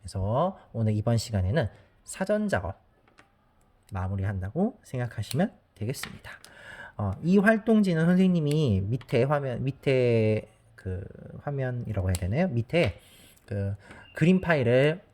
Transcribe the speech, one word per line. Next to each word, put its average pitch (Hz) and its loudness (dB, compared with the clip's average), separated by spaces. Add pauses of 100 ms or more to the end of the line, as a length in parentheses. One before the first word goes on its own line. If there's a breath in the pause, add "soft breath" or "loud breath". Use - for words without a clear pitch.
그래서 110 -2 (140)
오늘 110 0
이번 113 0
시간에는 104 -2 (360 soft breath)
사전 214 -2
작업 90 -4 (1120)
마무리한다고 98 -4
생각하시면 123 -4 (220)
되겠습니다. - -10 (680 loud breath)
어, 101 -4 (100)
이 180 4
활동지는 208 4
선생님이 156 4
밑에 123 0
화면, 135 -2
밑에 120 2 (280)
그 92 -8 (380)
화면이라고 123 -4
해야 92 2
되나요? 113 0
밑에 120 0 (460 loud breath)
그 101 -4 (360 loud breath)
그림 185 4
파일을 147 2 (120)